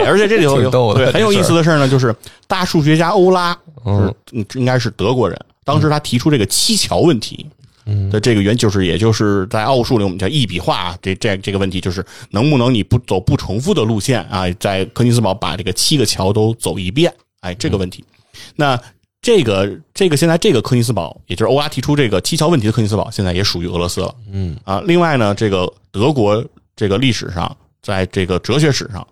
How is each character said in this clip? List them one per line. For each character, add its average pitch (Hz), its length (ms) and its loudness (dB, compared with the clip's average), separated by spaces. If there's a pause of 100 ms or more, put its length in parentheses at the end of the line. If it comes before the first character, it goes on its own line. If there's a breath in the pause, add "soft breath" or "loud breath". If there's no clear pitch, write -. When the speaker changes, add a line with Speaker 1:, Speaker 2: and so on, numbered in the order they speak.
Speaker 1:
而 156 100 4
且 208 120 4
这 220 100 2
里 165 80 4
头 139 120 4
有， - 40 2
Speaker 2:
<laughs> - 80 2
挺 - 20 -4
逗 123 220 2
的， - 120 2
Speaker 1:
对， - 80 2
很 170 60 2
有 214 140 2
意 202 80 2
思 165 140 2
的 165 80 4
事 165 80 4
儿 156 80 4
呢， 135 100 4
Speaker 2:
这 135 80 4
事 127 100 2
儿。 110 60 0
Speaker 1:
就 - 60 -16
是 - 120 -20 (140)
大 185 180 -2
数 175 200 0
学 156 120 4
家 165 140 2
欧 190 220 4
拉， 175 260 0 (260)
Speaker 2:
嗯。 101 160 0
Speaker 1:
是， 101 140 0 (200)
嗯， 110 200 -6
应 131 120 -4
该 127 120 2
是 117 140 -2
德 117 240 0
国 117 120 2
人。 85 120 -6 (240)
当 151 180 0
时 151 80 2
他 151 100 0
提 - 200 -2
出 160 100 0
这 147 80 4
个 101 80 2
七 - 320 0
桥 - 220 -2
问 135 200 4
题 - 280 -12 (640)
的 107 80 0
这 113 160 2
个 101 80 4
原-， 104 120 2
Speaker 2:
嗯。 - 20 2
Speaker 1:
就 117 120 0
是， 95 160 0
也 82 100 0
就 110 160 2
是 101 360 0
在 110 160 -2
奥 123 200 2
数 127 140 0
里 101 60 0
我 98 60 0
们 90 100 -6
叫 110 80 -2
一 139 180 -2
笔 - 140 -4
画， 95 420 -4
这， 95 140 -4
这， 101 220 -2
这 98 140 -6
个 98 60 0
问 95 140 -2
题 90 100 -6
就 95 80 -4
是 90 160 -6 (240 loud breath)
能 123 220 0
不 139 80 4
能 120 120 2
你 107 120 2
不 113 160 0
走 95 200 -2
不 139 160 0
重 98 240 -4
复 170 140 0
的 139 100 0
路 110 160 0
线 107 260 -2
啊， 95 220 -4 (120)
在 95 260 -2
科 - 180 -2
尼 123 60 4
斯 120 100 2
堡 98 140 0
把 92 240 -6
这 - 60 -8
个 98 100 -4
七 - 240 0
个 123 80 2
桥 98 260 -2
都 113 240 0
走 - 220 -6
一 95 140 -6
遍， 156 200 2 (280)
哎， 90 160 -10
这 107 160 -6
个 107 40 0
问 92 140 -2
题。 - 180 -18
Speaker 2:
嗯。 - 320 -20 (160)
Speaker 1:
那 135 240 0 (420 loud breath)
这 214 220 4
个， 101 260 0 (240)
这 196 140 2
个 151 80 0
现 165 140 2
在 165 80 4
这 202 160 2
个 113 80 2
科 123 160 0
尼 120 40 4
斯 113 120 -2
堡， 85 340 -8
也 90 80 -8
就 110 100 -2
是 107 60 2
欧 135 80 2
拉 147 80 -2
提 139 140 -8
出 147 120 0
这 143 140 2
个 95 140 0
七 - 160 -4
桥 151 100 2
问 175 100 4
题 107 100 0
的 110 40 2
科 117 100 0
尼 104 60 0
斯 107 80 -2
堡， 101 160 -2
现 107 120 -4
在 90 100 0
也 92 100 -2
属 87 180 -4
于 87 60 -4
俄 90 100 -6
罗 87 100 -2
斯 92 120 -6
了。 92 160 -6 (160)
Speaker 2:
嗯。 95 320 -6
Speaker 1:
啊， 98 220 -4
另 170 120 2
外 165 200 2
呢， 104 180 2
这 107 140 0
个 92 200 0 (220)
德 120 220 0
国 107 280 2 (320)
这 107 140 -2
个 98 100 2
历 131 140 2
史 - 180 -6
上， 87 240 -6 (280)
在 95 240 -4
这 92 200 -2
个 87 140 0
哲 113 180 -2
学 151 140 2
史 - 220 -4
上 87 180 -12